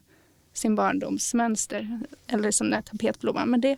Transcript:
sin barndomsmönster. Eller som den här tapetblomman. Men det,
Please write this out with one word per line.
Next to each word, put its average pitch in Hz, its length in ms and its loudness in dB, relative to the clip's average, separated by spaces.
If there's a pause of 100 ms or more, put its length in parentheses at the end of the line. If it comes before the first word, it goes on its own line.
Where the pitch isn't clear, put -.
(520)
sin 220 220 0
barndomsmönster. 214 1300 0 (260)
Eller 208 240 0
som 214 160 0
den 208 80 2
här 214 80 0
tapetblomman. 220 680 -2
Men 247 100 4
det, 269 180 2